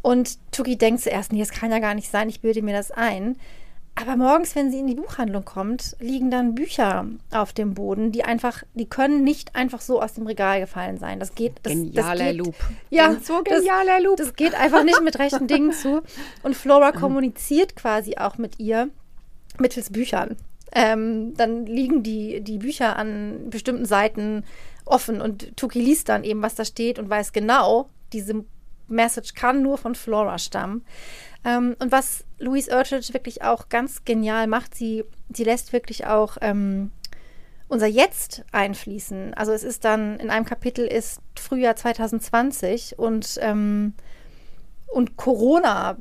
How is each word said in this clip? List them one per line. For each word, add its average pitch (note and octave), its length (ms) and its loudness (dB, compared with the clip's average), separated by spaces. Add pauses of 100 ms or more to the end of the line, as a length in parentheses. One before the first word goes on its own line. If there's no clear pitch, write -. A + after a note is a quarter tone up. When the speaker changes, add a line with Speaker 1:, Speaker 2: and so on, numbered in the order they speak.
Speaker 1:
Und B3 360 2 (140)
Tookie B3 260 -2
denkt A#3 240 4
zuerst, - 300 -2
„Nee, G#3 80 0
das G#3 100 -2
kann A3+ 200 -4
ja A3 80 2
gar G#3 160 0
nicht G#3+ 160 -6
sein, G#3+ 180 0
ich G#3 120 -8
bilde A3 220 0
mir G#3 120 -2
das G3+ 160 -4
ein.“ A3+ 460 -2 (600)
Aber A#3 200 -2
morgens, C#4+ 400 4
wenn C#4 140 2
sie C4+ 80 -2
in C4+ 80 -2
die B3+ 80 0
Buchhandlung A3 500 -4
kommt, G#3 560 -6
liegen B3+ 300 -2
dann B3 240 2
Bücher G#3 520 0 (260)
auf G#3+ 200 0
dem G#3 220 -2
Boden, G3+ 380 -2
die A#3 120 0
einfach, A#3 380 -2 (100)
die A3+ 140 -4
können C#4 380 4
nicht - 320 0
einfach B3+ 260 -2
so B3+ 180 2
aus G#3+ 140 -4
dem A3 120 -8
Regal G3 340 2
gefallen F#3 360 -6
sein. F#3+ 240 -8
Das F#3+ 140 -8
geht, - 300 -2
das, B2 100 -2
Speaker 2:
Genialer E3 400 0
Speaker 1:
das F3 40 0 (100)
geht, E3+ 100 0
Speaker 2:
Loop. F3 160 -4 (340)
Speaker 1:
ja, D#4+ 220 6
Speaker 2:
Ein D#4+ 120 0
so E4+ 200 0
Speaker 1:
das, F#4+ 160 2
Speaker 2:
genialer F#4+ 420 4
Loop. F#4+ 160 4
Speaker 1:
das C#4+ 200 -4
geht - 180 2
einfach D4+ 300 6
nicht E4+ 180 6
mit D#4+ 160 2
rechten C#4 300 2
Dingen D4 240 4
zu. D4 300 0 (400)
Und C4+ 140 -2
Flora C#4+ 360 8
Speaker 2:
Mhm. - 80 -6
Speaker 1:
kommuniziert C4+ 760 2
quasi G#3+ 400 -2
auch - 220 -2
mit A#3 200 -6
ihr A3+ 300 0 (680)
mittels B3+ 320 0
Büchern. A3 460 -2 (360)
Ähm, A3 640 2
dann A#3 300 2
liegen B3+ 360 2
die, G#3+ 400 -4
die G#3 160 -6
Bücher A#3+ 380 0
an G#3+ 540 -6
bestimmten A#3+ 360 -2
Seiten G#3+ 580 2 (420)
offen A#3 340 2
und - 360 -6
Tookie A#3+ 260 -2
liest C#4+ 260 4
dann G#3+ 160 2
eben, G#3+ 180 -2
was A3 120 -2
da A3 100 -4
steht A#3 360 -2
und G3+ 100 -8
weiß G#3 220 0
genau, A3+ 580 4 (220)
diese G#3+ 320 -4 (420)
Message A3+ 480 0
kann C4 280 2
nur C#4 160 2
von B3 160 -4
Flora G#3 440 0
stammen. G3 460 -6 (600)
Ähm, B3 340 2
und B3 140 -2
was - 320 0 (140)
Louise C4+ 320 -2
Erdrich B3+ 440 0
wirklich - 280 -6
auch - 260 0
ganz B3 360 -2
genial A3 420 0
macht, A3 280 -2
sie, A3 300 -4 (300)
sie A#3 100 -2
lässt A#3 280 0
wirklich - 340 -2
auch, G#3+ 340 2
ähm, G3+ 500 0 (760)
unser A3 180 2
Jetzt A#3 640 2
einfließen. G3 840 -4
Also G#3+ 180 0
es A3 100 0
ist - 220 -8
dann, G#3+ 340 2
in A3+ 100 -6
einem A3 160 0
Kapitel A#3+ 400 -4
ist - 360 -4 (180)
Frühjahr B3 380 2
zweitausendzwanzig A3+ 1200 -2
und, A3+ 420 -2
ähm, G#3 540 0 (920)
und B3+ 280 0
Corona A3+ 840 4